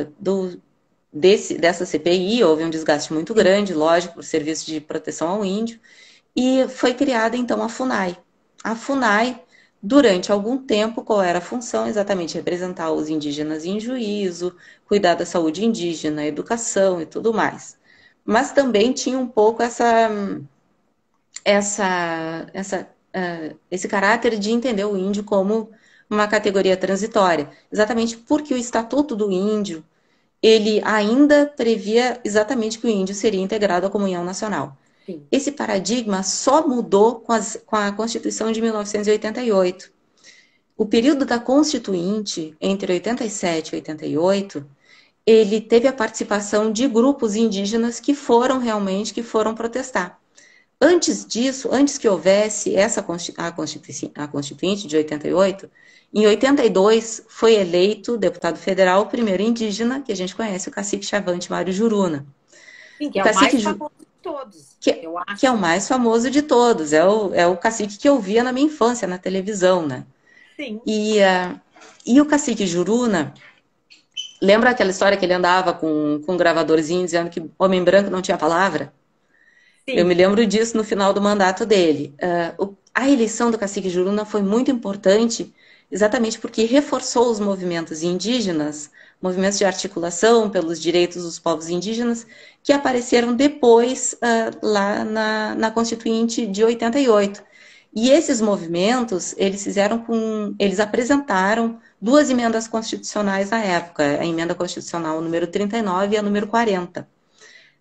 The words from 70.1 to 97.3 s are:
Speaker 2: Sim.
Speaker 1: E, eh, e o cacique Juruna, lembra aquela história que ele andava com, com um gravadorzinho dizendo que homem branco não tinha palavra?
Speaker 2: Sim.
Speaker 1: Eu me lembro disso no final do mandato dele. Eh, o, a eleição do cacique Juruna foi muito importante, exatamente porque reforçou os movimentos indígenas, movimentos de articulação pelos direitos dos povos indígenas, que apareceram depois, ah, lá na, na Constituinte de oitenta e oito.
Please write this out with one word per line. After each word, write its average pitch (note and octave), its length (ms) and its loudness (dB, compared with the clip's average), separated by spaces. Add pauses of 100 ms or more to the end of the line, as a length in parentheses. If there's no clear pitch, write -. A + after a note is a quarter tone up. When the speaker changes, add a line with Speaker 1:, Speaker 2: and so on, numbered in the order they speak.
Speaker 2:
Sim. A3+ 280 -10
Speaker 1:
E, G#3+ 360 0
eh, F#3 340 4 (500)
e B3 160 6
o D4 60 4
cacique C4+ 400 0
Juruna, F3+ 640 0 (1120)
lembra A3 280 6
aquela G3 200 0
história G3 260 2
que G3 80 -2
ele F3+ 100 2
andava F3+ 380 2
com, D3+ 540 -2
com F#3 60 -2
um F3+ 40 0
gravadorzinho D#3+ 680 2
dizendo E3+ 260 -2
que E3 260 -10
homem F#3 280 2
branco G3 260 4
não F#3 100 -2
tinha F3+ 160 -2
palavra? D#3+ 560 0 (960)
Speaker 2:
Sim. C4 60 -4
Speaker 1:
Eu F3 100 4
me F3+ 80 4
lembro G3 320 4
disso A3 320 0
no A3 60 0
final G3+ 320 0
do G3+ 80 0
mandato G3+ 420 2
dele. E3+ 540 2
Eh, F3 400 -2
o, G3+ 160 -4 (180)
a A#3+ 160 0
eleição A#3+ 440 2
do A3+ 40 -2
cacique G3 320 -6
Juruna F#3+ 360 -2
foi G#3 180 -2
muito A#3 300 0
importante, G3+ 800 0 (360)
exatamente A3 480 0
porque A3 260 -2
reforçou B3+ 640 2
os G#3 100 -2
movimentos E3+ 640 -4
indígenas, F3 880 -4 (300)
movimentos F#3+ 380 -2
de G#3 60 2
articulação F#3+ 840 0
pelos E3+ 320 -2
direitos F3 440 0
dos E3 140 -12
povos D#3+ 300 -4
indígenas, A3+ 580 -4 (360)
que C#4+ 100 2
apareceram B3 600 0
depois, B3+ 880 4
ah, A3+ 280 0 (120)
lá G#3 420 0
na, G#3+ 520 -4
na A3 140 0
Constituinte A3+ 760 -2
de G3 160 -2
oitenta A#3 380 2
e C4 80 2
oito. G3+ 340 2 (500)